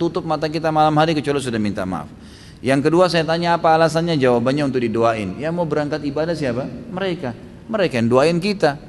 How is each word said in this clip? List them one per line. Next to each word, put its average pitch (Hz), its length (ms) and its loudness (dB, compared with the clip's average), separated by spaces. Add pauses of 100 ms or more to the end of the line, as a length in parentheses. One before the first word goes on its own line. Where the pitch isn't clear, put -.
tutup 170 240 -2
mata 156 240 -2
kita 156 240 -2
malam 156 240 4
hari 160 180 4
kecuali 139 240 -2
sudah 120 220 -2
minta 101 240 -2
maaf. 80 240 -6 (500)
Yang 139 320 0
kedua 180 160 4
saya 165 160 0
tanya, 170 320 0
"Apa 160 240 4
alasannya?" 165 400 2
Jawabannya 131 480 2
untuk 127 160 0
didoain. 113 560 0
Ya 160 160 -4
mau 180 80 -2
berangkat 147 400 -2
ibadah 151 320 -4
siapa? 131 320 -4
Mereka. 175 640 -6 (400)
Mereka 190 320 0
yang 117 80 2
doain 151 320 4
kita, 170 460 0